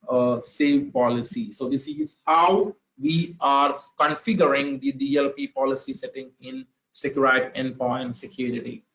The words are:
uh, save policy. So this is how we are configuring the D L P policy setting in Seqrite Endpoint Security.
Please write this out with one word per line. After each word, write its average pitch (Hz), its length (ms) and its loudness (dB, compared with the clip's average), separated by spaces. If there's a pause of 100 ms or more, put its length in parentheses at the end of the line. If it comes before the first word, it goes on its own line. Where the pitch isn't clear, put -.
uh, 123 320 2
save 143 520 0
policy. 120 600 0
So 127 160 -6
this 135 200 -2
is 151 380 -8
how 175 480 4 (260)
we 165 400 0
are 139 400 2 (180)
configuring 147 800 2
the 135 120 -2
D 139 260 -2
L 139 120 2
P 139 180 -8
policy 135 440 -2
setting 127 380 -12 (100)
in 131 260 -14 (280)
Seqrite 131 600 2
Endpoint 127 600 -4
Security. 120 720 -8 (100)